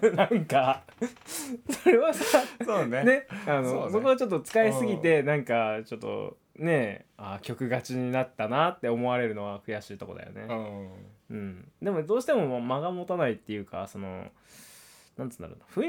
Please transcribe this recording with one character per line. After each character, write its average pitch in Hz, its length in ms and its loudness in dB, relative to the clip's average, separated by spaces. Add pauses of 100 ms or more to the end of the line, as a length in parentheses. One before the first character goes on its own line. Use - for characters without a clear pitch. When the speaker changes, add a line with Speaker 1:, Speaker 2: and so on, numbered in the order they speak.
Speaker 1:
ん。 208 140 6
<laughs> - 0 -
な 185 160 6
ん 185 140 2
か、 131 400 2 (840)
そ - 200 0
れ 240 100 8
は 311 160 2
さ、 311 260 4 (240)
Speaker 2:
そ 214 180 0
う 131 40 0
ね。 123 160 0
Speaker 1:
ね、 262 240 6 (200)
あ 143 140 2
の、 131 40 0
Speaker 2:
そ 127 180 -2
う - 40 -2
ね。 170 60 -4
Speaker 1:
そ 214 80 2
こ 262 80 2
は 262 80 6
ち 262 60 -2
ょ 247 60 2
っ - 20 -6
と 170 100 2
使 226 240 4
い 214 80 6
す 240 140 0
ぎ 202 120 0
て、 160 220 6
Speaker 2:
う - 40 0
ん。 - 20 0
Speaker 1:
な 147 100 4
ん 139 80 -2
か 110 400 0
ち - 120 -10
ょ - 20 -14
っ - 20 -14
と、 104 360 -6 (200)
ね、 143 500 0 (100)
あ 98 180 -10
ー、 98 80 -10
曲 120 220 -8
勝 123 180 -2
ち 127 140 -8
に 127 160 -2
な 131 100 0
っ 127 120 -8
た 107 140 -4
な 147 200 2
っ 175 120 -6
て 123 80 -2
思 120 200 0
わ 123 100 0
れ 120 100 0
る 107 60 -4
の 104 100 -8
は 101 220 -10
悔 107 140 -6
し 101 140 -16
い 98 40 -16
と 98 80 -14
こ 92 80 -14
だ 90 100 -14
よ 98 60 -16
ね。 104 180 -14
Speaker 2:
う 117 60 -6
ん。 101 360 -10 (380)
Speaker 1:
う 113 60 -12
ん。 98 380 -12 (100)
で 190 80 -4
も 170 120 -2
ど 170 140 -2
う 254 60 -2
し - 20 -10
て 320 80 0
も 139 280 0
間 127 200 -2
が 170 120 -4
持 180 120 -8
た 180 120 -4
な 156 120 0
い 113 40 0
っ 104 40 -4
て - 160 -12
い 104 60 -6
う 101 60 -8
か、 95 240 -10
そ - 100 -14
の、 92 320 -12 (880)
な 127 60 -8
ん 123 60 -8
つ - 80 -18
う 85 40 -14
ん - 0 -
だ 82 60 -12
ろ - 60 -16
う - 40 -20
な、 - 80 -20
雰 269 220 -2